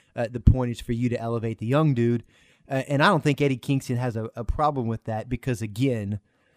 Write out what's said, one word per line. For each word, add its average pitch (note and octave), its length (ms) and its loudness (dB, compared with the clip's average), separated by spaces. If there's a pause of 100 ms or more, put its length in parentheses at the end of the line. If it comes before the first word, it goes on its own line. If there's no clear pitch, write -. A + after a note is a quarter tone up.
(140)
uh, A#2 160 -4
the A#2+ 80 -6
point B2 320 4
is A2+ 100 -8
for - 120 -6
you A#2+ 160 0
to A#2 120 -4
elevate A2+ 380 -4
the G#2+ 80 -8
young C#3+ 280 4
dude." A#2+ 300 2 (420)
Uh, C3+ 220 -2
and C#3+ 140 0
I F3+ 60 6
don't E3 140 4
think D3 200 2
Eddie C3+ 160 2
Kingston C3 380 -2
has A#2+ 200 -2
a, A2 200 -6
a A#2 80 -8
problem C#3+ 420 0
with A2+ 180 -4
that A2+ 240 -6
because, A#2+ 320 -4
again, G#2+ 600 -2 (360)